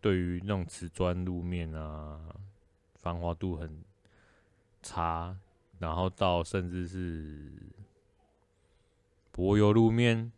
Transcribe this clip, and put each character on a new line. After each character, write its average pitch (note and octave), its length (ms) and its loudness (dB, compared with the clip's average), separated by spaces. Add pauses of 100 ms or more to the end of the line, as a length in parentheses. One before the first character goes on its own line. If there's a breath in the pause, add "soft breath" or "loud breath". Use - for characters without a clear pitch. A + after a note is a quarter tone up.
对 F#2+ 180 4
于 F2 260 -2
那 G2+ 40 -6
种 G2 160 0
瓷 E2+ 240 -12
砖 F2+ 360 0
路 F2+ 180 -4
面 F2 300 -4
啊， D#2 480 -10 (720)
防 E2+ 260 -4
滑 E2+ 140 -2
度 F2+ 220 -4
很 D#2+ 260 -10 (1000 soft breath)
差， E2+ 540 -4 (440)
然 E2 160 -2
后 F#2 120 2
到 F2 360 2
甚 F2+ 260 -2
至 F2+ 160 -4
是 D#2+ 640 -8 (1800)
柏 F#2+ 260 4
油 G#2 140 8
路 A2+ 180 8
面 A#2 480 2